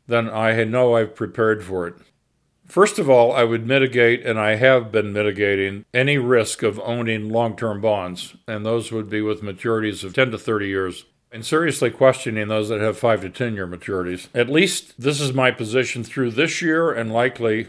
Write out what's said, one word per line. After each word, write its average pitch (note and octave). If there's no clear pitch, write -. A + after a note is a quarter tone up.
then A#2
I A2+
know A#2+
I've A2
prepared G#2+
for F2+
it. F2
First G3+
of D3
all, B2
I C3+
would A2+
mitigate, A#2+
and A2+
I G#2+
have A#2+
been G#2
mitigating, G2+
any C3+
risk A#2+
of G#2+
owning A2+
long-term A2
bonds, F#2+
and G#2+
those A2+
would A2
be G#2+
with G#2+
maturities G#2+
of F#2+
ten C3
to A2
thirty G#2
years, F#2+
and A2+
seriously D3+
questioning A#2
those G#2+
that A2
have G#2+
five A2+
to F#2
ten-year G#2+
maturities. F2+
At B2
least F#3
this C#3
is C3+
my B2+
position A#2+
through B2
this D#3
year E3
and A2+
likely A#2